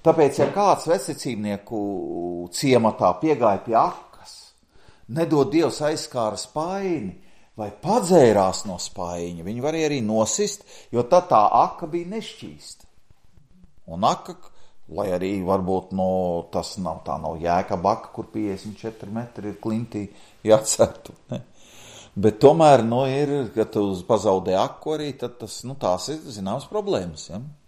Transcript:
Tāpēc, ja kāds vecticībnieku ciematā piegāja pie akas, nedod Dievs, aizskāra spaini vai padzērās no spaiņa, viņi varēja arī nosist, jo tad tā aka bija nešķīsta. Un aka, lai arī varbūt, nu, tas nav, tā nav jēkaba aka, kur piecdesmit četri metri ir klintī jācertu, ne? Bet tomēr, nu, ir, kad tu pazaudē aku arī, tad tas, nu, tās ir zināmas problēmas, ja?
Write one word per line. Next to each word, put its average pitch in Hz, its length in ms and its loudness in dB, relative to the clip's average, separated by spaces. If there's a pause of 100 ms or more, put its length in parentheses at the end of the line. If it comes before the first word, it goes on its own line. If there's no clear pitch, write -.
Tāpēc, 160 400 4
ja 143 140 4
kāds 196 340 2
vecticībnieku 117 920 -4 (760)
ciematā 113 540 4 (100)
piegāja 117 460 2
pie 113 100 0
akas, - 600 -4 (760)
nedod 151 400 2
Dievs, 147 320 0
aizskāra 123 560 -4
spaini 170 800 -6 (420)
vai 104 80 -6 (140)
padzērās 143 840 4
no 92 160 -8
spaiņa, 87 640 -8
viņi 117 200 -8
varēja 156 260 -2
arī 147 100 -2
nosist, 110 640 -2 (300)
jo 120 100 0
tad 175 240 4
tā 113 140 6 (180)
aka 170 300 -2
bija 170 240 -6
nešķīsta. - 720 -16 (1040)
Un 92 160 -2
aka, 175 300 -4 (580)
lai 101 160 -2
arī 92 220 -2 (100)
varbūt, 92 480 0
nu, 95 160 0 (460)
tas 87 260 -4
nav, 82 240 -8
tā 76 160 -6
nav 80 220 -8
jēkaba 92 560 0
aka, - 160 -18
kur 110 180 -14
piecdesmit 104 480 -8
četri 104 320 -14
metri 107 400 -10
ir - 80 -16
klintī 110 460 -6 (400)
jācertu, - 720 2 (100)
ne? 131 160 -10 (760)
Bet 104 220 2
tomēr, 147 400 8
nu, 120 240 0
ir, 139 480 -2
kad 107 220 0
tu 104 80 2 (240)
pazaudē 95 500 2
aku 139 380 -4
arī, 147 220 -8
tad 120 200 -10
tas, - 300 -14
nu, 139 100 -12
tās 90 320 -2
ir 156 220 -10
zināmas 107 380 -6
problēmas, 143 600 -6
ja? 92 80 -12 (280)